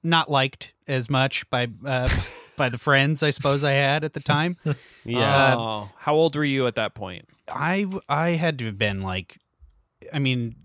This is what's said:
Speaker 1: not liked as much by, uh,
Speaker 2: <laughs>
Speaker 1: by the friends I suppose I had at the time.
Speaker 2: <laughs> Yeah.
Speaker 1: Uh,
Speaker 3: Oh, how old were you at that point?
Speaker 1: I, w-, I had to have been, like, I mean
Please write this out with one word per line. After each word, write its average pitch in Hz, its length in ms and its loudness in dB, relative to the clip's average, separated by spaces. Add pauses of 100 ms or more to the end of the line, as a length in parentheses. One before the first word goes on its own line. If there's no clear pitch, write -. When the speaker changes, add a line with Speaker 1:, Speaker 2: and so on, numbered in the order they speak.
Speaker 1:
not 165 280 2
liked 131 440 0 (120)
as 127 220 -2
much 135 420 0
by, 123 180 0 (160)
uh, 127 240 0
Speaker 2:
<laughs> - 480 -4
Speaker 1:
by 135 120 0
the 117 100 -6
friends 143 440 4
I 151 80 4
suppose 143 340 0
I 139 80 2
had 139 320 2
at 151 80 -6
the 151 80 -8
time. 156 440 0
Speaker 2:
<laughs> 147 120 -2 (280)
Yeah. 135 500 4
Speaker 1:
Uh, - 40 0
Speaker 3:
Oh, 107 380 -6
how 151 180 0
old 156 220 4
were 151 80 0
you 135 220 0
at 120 80 -2
that 107 200 -2
point? 92 300 -12 (240)
Speaker 1:
I, 185 360 -2
w-, 190 220 -6
I 156 240 0
had 160 280 0
to 117 80 -6
have 104 120 -6
been, 101 240 0
like, 92 360 -6 (760)
I 156 60 -4
mean 123 460 -2